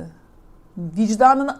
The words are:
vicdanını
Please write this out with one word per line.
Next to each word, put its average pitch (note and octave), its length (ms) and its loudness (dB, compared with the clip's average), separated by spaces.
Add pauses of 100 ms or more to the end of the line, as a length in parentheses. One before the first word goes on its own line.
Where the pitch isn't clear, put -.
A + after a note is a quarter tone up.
(760)
vicdanını A3 840 0